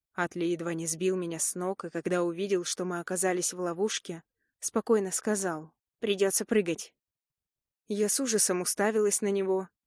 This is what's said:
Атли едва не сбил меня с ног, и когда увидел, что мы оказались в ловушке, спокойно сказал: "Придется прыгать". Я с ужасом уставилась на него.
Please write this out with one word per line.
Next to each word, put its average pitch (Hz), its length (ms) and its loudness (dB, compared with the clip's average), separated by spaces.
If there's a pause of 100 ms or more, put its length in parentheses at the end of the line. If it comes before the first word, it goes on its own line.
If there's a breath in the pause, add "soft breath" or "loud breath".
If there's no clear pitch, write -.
(160)
Атли 175 300 -2
едва 170 280 -2
не 165 140 -4
сбил 170 280 0
меня 170 240 -4
с - 160 -2
ног, 180 300 -4
и 165 40 -8
когда 175 340 0
увидел, 175 420 0
что - 200 -4
мы 175 140 -4
оказались 180 540 0
в 180 60 -12
ловушке, 175 640 -4 (360)
спокойно 208 520 0
сказал: 180 600 -2 (280)
"Придется 196 440 2
прыгать". 185 500 0 (920)
Я 208 220 0
с - 100 4
ужасом 202 420 2
уставилась 208 600 2
на 202 100 2
него. 190 380 0 (180)